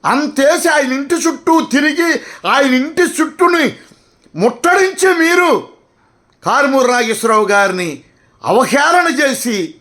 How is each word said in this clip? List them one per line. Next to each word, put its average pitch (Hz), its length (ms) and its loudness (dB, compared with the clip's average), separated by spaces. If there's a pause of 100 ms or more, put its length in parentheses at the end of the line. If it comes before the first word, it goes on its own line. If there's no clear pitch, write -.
అంతేసి 277 640 0
ఆయన 285 240 0
ఇంటి 285 220 -2
చుట్టూ 320 500 0
తిరిగి 302 560 -2 (260)
ఆయన 262 260 2
ఇంటి 294 280 -2
చుట్టూని 320 720 0 (600)
ముట్టడించి 370 760 0
మీరు 339 560 0 (760)
కారుమూరి 262 460 2
నాగేశ్వరరావు 220 560 0
గారిని 185 560 -2 (400)
అవహేళన 285 640 2 (140)
చేసి 226 600 -4